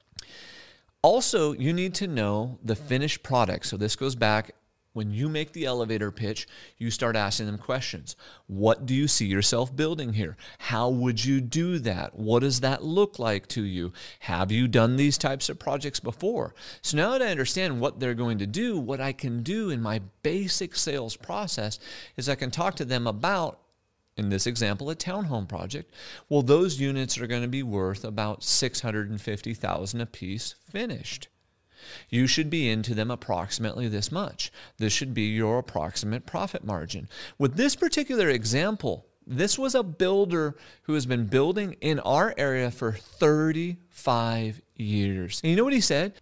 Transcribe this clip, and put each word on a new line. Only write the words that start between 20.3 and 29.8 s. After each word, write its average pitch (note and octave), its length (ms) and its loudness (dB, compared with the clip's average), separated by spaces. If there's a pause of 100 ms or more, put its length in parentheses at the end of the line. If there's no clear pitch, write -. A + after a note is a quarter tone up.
sales C3 420 -4
process F3+ 600 -4 (380)
is B2+ 120 -4
I C#3 60 0
can C3 160 -4
talk F3 240 -2
to D#3 100 -6
them B2 220 -2
about, D#3+ 540 0 (560)
in G#2 140 0
this G2 180 0
example, A#2 420 -2
a E3 60 -6
townhome E3 500 -4
project. F#2+ 480 -8 (340)
Well, D3 140 6
those D3 380 6
units C3+ 380 0
are A#2 100 -4
gonna A#2+ 180 0
be C3 160 -4
worth G2 420 -2
about G#2+ 380 -4
six - 380 0
hundred G#2+ 280 -2
and G#2 120 -6
fifty A2 340 -6
thousand F#2+ 460 -4